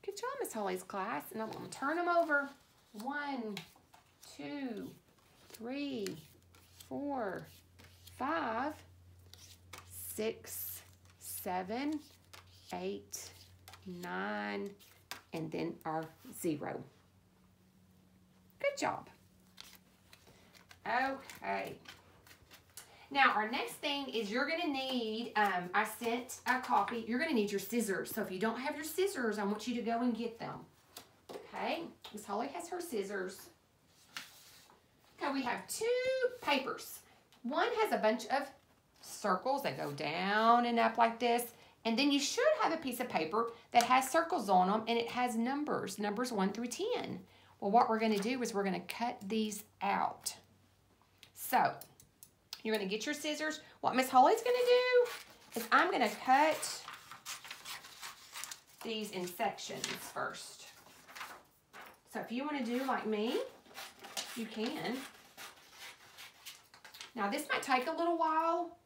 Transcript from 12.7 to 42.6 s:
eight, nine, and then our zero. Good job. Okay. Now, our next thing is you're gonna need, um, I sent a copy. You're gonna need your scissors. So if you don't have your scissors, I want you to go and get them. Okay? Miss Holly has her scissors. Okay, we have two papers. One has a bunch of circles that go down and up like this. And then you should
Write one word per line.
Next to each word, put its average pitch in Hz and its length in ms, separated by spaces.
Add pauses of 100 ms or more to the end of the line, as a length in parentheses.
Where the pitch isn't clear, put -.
eight, 196 560 (560)
nine, 202 880 (580)
and 160 200
then 165 320
our 160 200 (360)
zero. - 420 (1800)
Good 571 180
job. - 320 (1800)
Okay. 226 920 (1300)
Now, 269 200
our 214 180
next 370 240
thing 277 340
is 214 220
you're 262 180
gonna 330 200
need, 247 680
um, 185 380
I 208 100
sent 240 600
a 254 140
copy. 240 480
You're 240 100
gonna 320 140
need 208 180
your 202 100
scissors. 202 500
So 214 120
if 190 80
you 185 80
don't 226 200
have 294 180
your 302 80
scissors, 285 540
I 208 60
want 208 220
you 247 80
to 233 80
go 233 180
and 240 160
get 226 220
them. 143 280 (640)
Okay? - 540 (280)
Miss 214 120
Holly 214 240
has 339 200
her 359 120
scissors. 190 680 (1700)
Okay, 285 120
we 269 100
have 208 240
two - 180 (560)
papers. - 600 (420)
One 311 260 (120)
has 370 120
a 214 60
bunch 220 280
of - 220 (520)
circles 214 640
that 143 120
go 151 160
down 202 760
and 233 120
up 226 180
like 226 220
this. 240 340 (320)
And 226 140
then 285 140
you 285 80
should 466 240 (160)